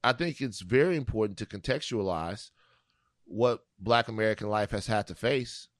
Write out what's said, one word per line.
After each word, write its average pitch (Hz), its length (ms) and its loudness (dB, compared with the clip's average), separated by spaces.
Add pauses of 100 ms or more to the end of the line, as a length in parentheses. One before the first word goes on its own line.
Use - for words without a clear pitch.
I 123 80 4
think 156 300 -2
it's 123 200 -6
very 135 360 4
important 110 400 -2
to 107 80 -8
contextualize 98 1040 -4 (760)
what 117 360 2 (180)
Black 113 280 4
American 110 420 0
life 104 220 0
has 101 160 -4
had 107 200 0
to 85 80 -12
face 123 520 -2 (120)